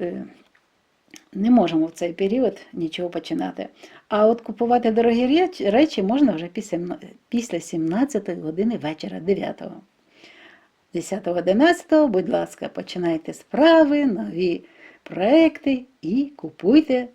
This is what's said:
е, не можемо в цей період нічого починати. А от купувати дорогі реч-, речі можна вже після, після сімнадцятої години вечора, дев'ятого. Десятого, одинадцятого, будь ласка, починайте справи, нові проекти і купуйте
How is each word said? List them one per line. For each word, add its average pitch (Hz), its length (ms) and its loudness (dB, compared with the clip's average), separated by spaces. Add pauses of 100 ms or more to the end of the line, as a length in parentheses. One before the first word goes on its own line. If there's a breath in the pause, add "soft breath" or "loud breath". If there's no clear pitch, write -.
е, - 240 -8 (1080 soft breath)
не 202 180 0
можемо 165 360 4
в 165 40 -10
цей 170 220 -6
період 208 460 -2 (140)
нічого 175 380 -6
починати. 170 580 -8 (400 loud breath)
А 214 180 2
от 233 140 2
купувати 233 500 0
дорогі 233 360 2
реч-, 320 440 0
речі 226 320 2
можна 233 300 2
вже 165 140 -6
після, 175 320 -8 (500)
після 226 320 -4
сімнадцятої 180 800 -4
години 180 360 -4
вечора, 160 440 -8
дев'ятого. 180 540 -6 (1200 soft breath)
Десятого, 175 440 -6
одинадцятого, 302 680 4
будь 185 200 0
ласка, 170 400 -4
починайте 170 640 -6
справи, 294 760 4
нові 185 580 -4 (380 soft breath)
проекти 262 800 2 (200)
і 262 340 -4
купуйте 247 800 2